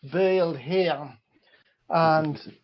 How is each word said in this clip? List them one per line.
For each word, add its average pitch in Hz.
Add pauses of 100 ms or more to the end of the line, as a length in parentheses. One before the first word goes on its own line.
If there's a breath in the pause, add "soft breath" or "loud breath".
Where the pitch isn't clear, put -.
(100)
Bale 185
here. 147 (720 soft breath)
And 156 (240)